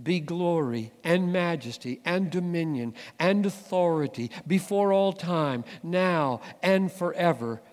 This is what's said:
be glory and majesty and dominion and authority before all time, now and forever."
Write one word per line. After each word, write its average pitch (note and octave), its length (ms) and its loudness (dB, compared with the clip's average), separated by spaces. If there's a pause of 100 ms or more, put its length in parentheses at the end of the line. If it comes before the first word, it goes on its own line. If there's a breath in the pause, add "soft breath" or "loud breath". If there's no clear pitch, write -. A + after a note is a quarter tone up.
be E3+ 200 0
glory D3+ 720 -2 (100)
and F3 300 2
majesty C#3 720 -2
and F3+ 260 0
dominion D#3+ 640 -2 (240 loud breath)
and G3 260 4
authority E3 840 0 (160 loud breath)
before G3 460 2
all G3 200 4
time, D#3 520 -2 (180 loud breath)
now E3+ 580 0 (220 loud breath)
and F#3+ 300 2
forever." C#3+ 680 0 (120 loud breath)